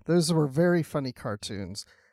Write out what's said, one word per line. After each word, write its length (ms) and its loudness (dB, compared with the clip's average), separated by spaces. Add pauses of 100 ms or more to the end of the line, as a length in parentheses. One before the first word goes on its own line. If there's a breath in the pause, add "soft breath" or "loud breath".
Those 260 2
were 160 2
very 360 2
funny 280 -6
cartoons. 760 -8 (280 soft breath)